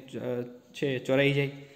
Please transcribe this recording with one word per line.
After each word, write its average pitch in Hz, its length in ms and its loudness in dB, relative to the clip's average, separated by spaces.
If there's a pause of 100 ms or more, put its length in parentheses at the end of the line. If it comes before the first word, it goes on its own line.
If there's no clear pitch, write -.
અ, 123 340 -4 (320)
છે 135 260 -2
ચોરાઈ 139 340 4
જાય, 139 180 0 (240)